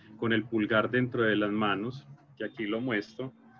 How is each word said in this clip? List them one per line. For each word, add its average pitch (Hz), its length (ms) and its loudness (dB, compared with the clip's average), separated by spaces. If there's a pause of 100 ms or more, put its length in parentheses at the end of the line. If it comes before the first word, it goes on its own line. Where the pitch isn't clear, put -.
(160)
con 113 160 0
el 110 120 2
pulgar 110 460 2
dentro 123 340 2
de 107 120 4
las 104 160 2
manos, 107 540 -2 (320)
que 110 60 -6
aquí 107 220 -8
lo 110 140 -2
muestro, 127 540 -4 (260)